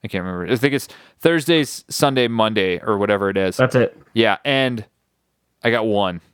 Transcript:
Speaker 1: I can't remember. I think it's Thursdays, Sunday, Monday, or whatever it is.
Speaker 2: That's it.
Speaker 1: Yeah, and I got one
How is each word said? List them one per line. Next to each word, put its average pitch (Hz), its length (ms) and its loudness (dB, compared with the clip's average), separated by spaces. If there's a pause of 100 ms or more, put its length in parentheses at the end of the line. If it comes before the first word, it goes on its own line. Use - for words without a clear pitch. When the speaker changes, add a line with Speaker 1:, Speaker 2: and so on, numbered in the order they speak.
Speaker 1:
I 107 60 -10
can't 92 160 -6
remember. 90 260 -6
I 123 60 0
think 131 160 0
it's - 160 -4 (300)
Thursdays, 165 680 0
Sunday, 131 400 2
Monday, 107 520 0
or 110 160 0
whatever 101 320 0
it 98 80 -2
is. 95 220 0
Speaker 2:
That's 127 160 2
it. 123 220 0 (180)
Speaker 1:
Yeah, 110 300 2
and 131 420 -2 (760)
I 120 80 2
got 113 160 0
one 98 340 0 (140)